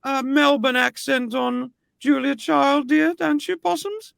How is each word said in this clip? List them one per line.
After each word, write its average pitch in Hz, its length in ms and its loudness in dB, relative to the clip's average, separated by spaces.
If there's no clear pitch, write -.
uh, 269 200 -2
Melbourne 269 520 2
accent 247 580 -2
on 247 380 -4
Julia 277 360 0
Child, 285 540 2
dear, 311 240 2
don't 302 340 -2
you, 359 100 -4
Possums? 392 600 -6